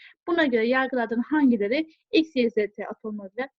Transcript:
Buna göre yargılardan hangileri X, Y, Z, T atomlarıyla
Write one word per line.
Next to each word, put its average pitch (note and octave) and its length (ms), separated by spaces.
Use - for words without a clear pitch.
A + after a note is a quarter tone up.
Buna E4+ 200
göre A3+ 200
yargılardan B3 540
hangileri C4 720
X, D#4+ 260
Y, A#3 140
Z, - 40
T G#3 320
atomlarıyla G#3+ 640